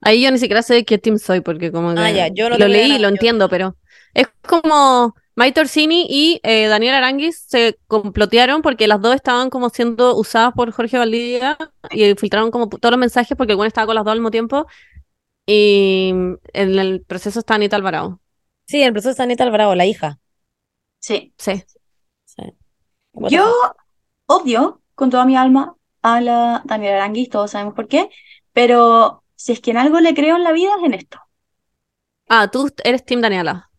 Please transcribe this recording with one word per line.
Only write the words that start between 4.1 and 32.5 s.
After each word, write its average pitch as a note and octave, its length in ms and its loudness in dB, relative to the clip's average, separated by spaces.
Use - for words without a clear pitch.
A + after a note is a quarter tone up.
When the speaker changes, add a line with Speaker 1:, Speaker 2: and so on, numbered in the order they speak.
Speaker 1:
es - 140 2
como C#4 680 2
Mike B3 200 0
Torsini D#4 540 0
y, D#4 360 0
eh, A3 240 2
Daniel A3 260 0
Aranguis C#4 540 -2
se A#3 300 0
complotearon A3 760 0
porque A#3+ 240 0
las G#3 140 2
dos A#3 160 2
estaban B3+ 340 -2
como B3 200 -4
siendo A#3+ 460 0
usadas A#3 380 0
por A#3+ 160 -4
Jorge A#3 280 -4
Valdivia A#3+ 600 -4
y G#3 240 2
filtraron A3 380 -2
como A#3 180 -4
pu-, - 80 -14
todos A#3+ 140 2
los B3+ 80 0
mensajes B3 360 0
porque A3 180 -2
el - 20 0
güey G3+ 100 -2
estaba A3 200 -2
con A3 100 -2
las G#3+ 80 -2
dos G#3+ 80 -2
al A3+ 80 -2
mismo A3+ 100 -4
tiempo A#3 360 -4
y G3 640 2
en F#3+ 260 0
el F#3+ 260 -4
proceso G3 360 -8
está A3+ 160 0
Anita G#3 180 -2
Alvarado. F#3 460 -6
Speaker 2:
Sí, D4 160 -2
el B3+ 100 2
proceso G#3 180 -4
está B3+ 140 -4
Anita A#3+ 180 -2
Alvarado, G#3+ 320 2
la F3+ 120 2
hija. D#3+ 340 -6
Speaker 3:
Sí. - 380 -8
Speaker 1:
Sí. G3 260 -8
Speaker 2:
Eh, - 140 -18
what - 180 -8
the D4+ 60 4
Speaker 3:
Yo F#4+ 80 2
Speaker 2:
fuck. A#4+ 320 0
Speaker 3:
odio D4+ 540 0
con C4 160 0
toda B3+ 140 2
mi C4 120 4
alma C4 380 2
a A#3 180 2
la A#3+ 440 -2
Daniela G#3 320 -4
Aranguis, G#3+ 320 -4
todos G#3 240 -4
sabemos G#3 220 -10
por G#3+ 140 -10
qué, F4 200 -2
pero A#3 680 4
si - 180 -8
es A3+ 80 -4
que - 120 -4
en A3+ 60 -2
algo D4+ 220 2
le E4 140 4
creo D#4 220 2
en F4 80 -2
la E4 80 0
vida F4 260 0
es E4+ 60 -4
en C4 100 0
esto. - 240 -16
Speaker 1:
Ah, A3 220 4